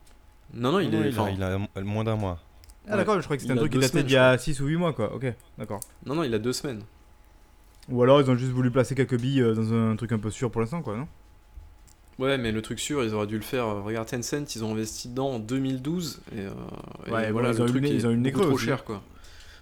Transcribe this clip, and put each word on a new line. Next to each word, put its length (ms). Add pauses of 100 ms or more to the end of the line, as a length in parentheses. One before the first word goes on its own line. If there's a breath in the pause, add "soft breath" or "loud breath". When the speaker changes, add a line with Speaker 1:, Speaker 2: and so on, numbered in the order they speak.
(540)
Speaker 1:
Non, 180
non, 80
il 120
Speaker 2:
Non, 120
Speaker 1:
est, 60
Speaker 2:
il 100
a, 20
Speaker 1:
enfin, 100
Speaker 2:
il 120
a 120
m-, 120 (180)
moins 180
d'un 120
mois. 240 (480)
Speaker 3:
Ah, 40
Speaker 1:
Ouais. 60
Speaker 3:
d'accord, 220
je 60
croyais 120
que 60
c'était 100
Speaker 1:
Il 40
Speaker 3:
un 0
Speaker 1:
a 40
Speaker 3:
truc 120
qui 40
Speaker 1:
deux 40
Speaker 3:
datait 100
Speaker 1:
semaines, 160
Speaker 3:
d'il 60
y 40
a 140
Speaker 1:
je 60
crois. 60
Speaker 3:
six 180
ou 60
huit 100
mois, 160
quoi. 200
Ok, 120 (320)
d'accord. 220 (260)
Speaker 1:
Non, 100
non, 80
il 100
a 60
deux 140
semaines. 280 (1080)
Speaker 3:
Ou 140
alors 180
ils 80
ont 60
juste 160
voulu 200
placer 240
quelques 240
billes, 220
euh, 140
dans 180
un 220
truc 160
un 80
peu 100
sûr 220
pour 100
l'instant, 200
quoi, 160
non ? 100 (1120)
Speaker 1:
Ouais, 180
mais 140
le 100
truc 180
sûr, 240
ils 100
auraient 140
dû 100
le 60
faire, 240
euh, 140
regarde 260
Tencent, 480
ils 80
ont 80
investi 380
dedans 220
en 80
deux 180
mille 240
douze, 400 (140)
et, 60
euh, 80 (580)
et 40
Speaker 3:
Ouais, 160
bon, 60
Speaker 1:
voilà, 180
Speaker 3:
ils 60
Speaker 1:
le 40
Speaker 3:
ont 40
eu 20
le 40
Speaker 1:
truc 120
Speaker 3:
nez, 60
Speaker 1:
est 60
Speaker 3:
ils 120
ont 40
eu 40
le 40
nez 120
Speaker 1:
beaucoup 100
Speaker 3:
creux 80
Speaker 1:
trop 80
Speaker 3:
aussi. 80
Speaker 1:
cher, 180
quoi. 180 (600 loud breath)